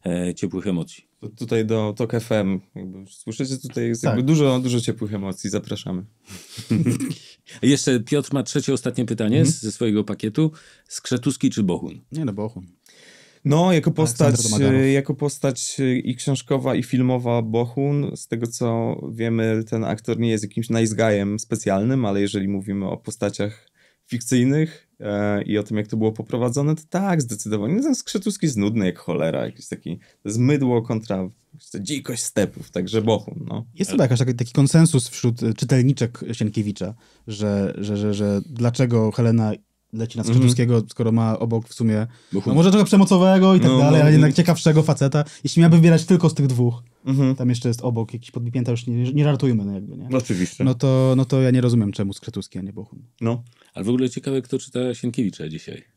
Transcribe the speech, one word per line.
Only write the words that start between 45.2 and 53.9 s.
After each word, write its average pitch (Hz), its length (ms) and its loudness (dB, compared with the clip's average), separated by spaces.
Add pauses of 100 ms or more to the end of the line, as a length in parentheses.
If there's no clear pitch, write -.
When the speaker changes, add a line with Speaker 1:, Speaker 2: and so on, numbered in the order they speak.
Speaker 3:
Jeśli 165 160 2
miałbym 165 200 8
wybierać 165 240 6
tylko 180 260 4
z - 40 -8
tych 139 120 0
dwóch, 120 360 0 (220)
Speaker 2:
Mhm. 135 320 2
Speaker 3:
tam 127 120 0
jeszcze 120 200 0
jest 117 140 -2
obok 113 300 -2
jakiś 117 180 -14
podbipięta, 120 400 -4
już 117 160 -4
nie, 123 260 -2
nie 147 120 2
żartujmy, 127 400 2
no 101 80 -4
jakby, 101 240 -10
nie? 123 140 -14
Speaker 2:
No 131 80 0
oczywiście. 120 460 -2
Speaker 3:
No 127 100 2
to, 131 420 2
no 131 80 2
to 131 160 0
ja 127 100 4
nie 127 100 4
rozumiem, 117 320 2
czemu 98 200 -4
Skrzetuski, - 460 -12
a 92 40 -10
nie 98 100 -12
Bohun. 107 300 -18 (180)
Speaker 2:
No. 117 220 -4 (320)
Speaker 1:
Ale 95 100 -10
w 104 40 -2
ogóle 127 220 0